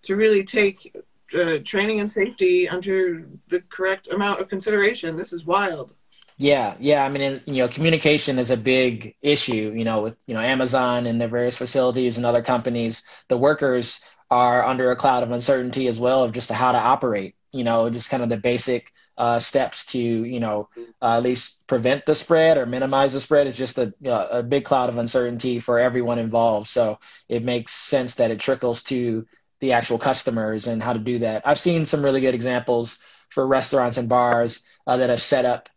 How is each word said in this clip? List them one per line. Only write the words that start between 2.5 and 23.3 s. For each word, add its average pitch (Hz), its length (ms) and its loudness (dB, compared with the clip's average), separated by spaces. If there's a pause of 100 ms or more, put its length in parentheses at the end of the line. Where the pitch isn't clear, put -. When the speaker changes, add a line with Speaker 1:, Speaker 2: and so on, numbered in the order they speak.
Speaker 1:
under 180 600 -4 (220)
the 180 200 -2
correct 190 420 -4
amount 202 300 -2
of 190 80 -6
consideration. 202 680 0
This 175 180 -8
is 165 120 -10
wild. 175 480 -2 (440)
Speaker 2:
Yeah, 135 420 2
yeah. 143 260 2
I 135 40 -2
mean, 139 120 -4
and, 135 240 -4
you 135 160 -2
know, 123 60 2
communication 151 720 2
is 120 100 -2
a 127 80 2
big 120 640 0
issue, 117 540 0
you 113 80 -4
know, 110 180 0
with, 113 240 -6
you - 80 -10
know, 110 80 -4
Amazon 123 640 0
and 117 160 0
their 117 60 0
various 120 280 -2
facilities 127 600 0
and 120 80 -4
other 120 160 2
companies. 117 640 -2 (240)
The 127 100 2
workers 131 600 0 (320)
are 123 340 4
under 127 240 0
a 127 60 0
cloud 127 260 2
of 117 80 -2
uncertainty 123 580 0
as 117 120 -2
well 127 240 4
of 117 80 0
just 120 180 -8
how 123 220 2
to 123 80 2
operate, 113 560 0 (160)
you 127 120 -6
know, 117 280 2
just 120 180 -8
kind 123 140 -2
of 113 60 -2
the 117 80 -2
basic, 123 540 -2 (280)
uh, 117 180 2
steps - 500 -2
to, 127 120 -4
you 117 400 -2
know, 107 280 -4 (320)
uh, 117 180 2
at 120 40 2
least - 460 -4
prevent 127 400 0
the 151 80 4
spread 160 420 4
or 127 80 0
minimize 135 480 0
the 135 80 -4
spread. 143 240 4